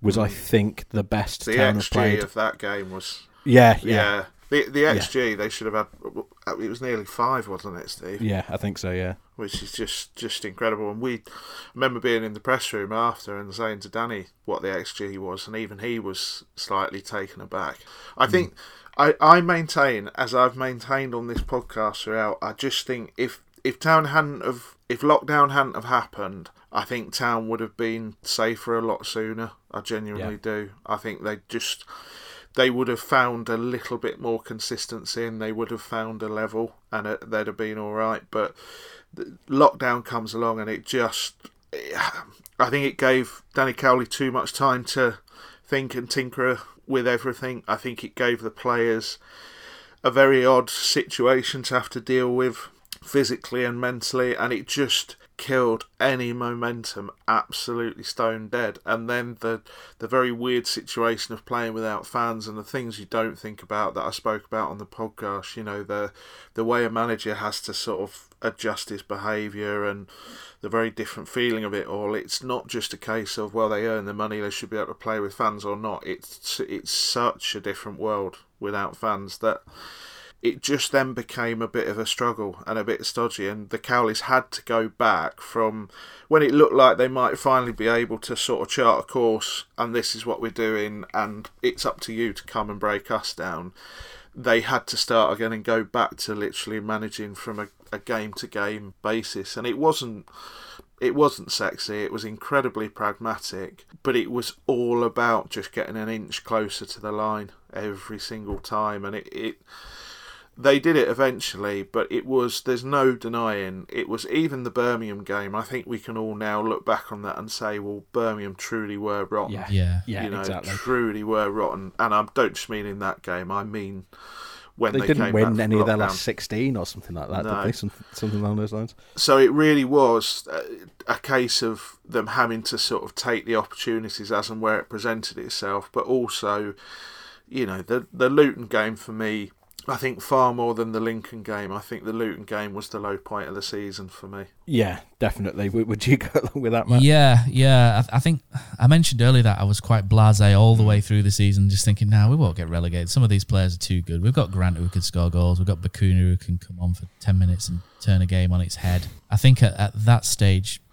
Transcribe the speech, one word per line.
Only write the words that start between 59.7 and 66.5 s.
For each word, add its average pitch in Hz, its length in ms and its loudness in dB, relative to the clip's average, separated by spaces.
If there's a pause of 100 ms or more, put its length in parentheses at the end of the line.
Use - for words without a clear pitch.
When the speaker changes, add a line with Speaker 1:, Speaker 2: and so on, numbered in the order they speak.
Speaker 2:
the 113 80 -8
very 127 240 2
weird 120 340 -2
situation - 640 -2
of - 140 -14
playing 117 280 -4
without 110 340 -6
fans 113 400 -4
and 107 100 -12
the 104 60 -12
things 117 340 -8
you 101 80 -16
don't 110 320 -4
think 107 240 -14
about 107 320 -4
that 101 80 -4
I 78 80 -4
spoke 107 360 -4
about 110 240 -4
on 98 80 -12
the 104 80 -14
podcast, 101 720 -10
you 113 60 -10
know, 104 220 -8
the, 104 260 -4 (440)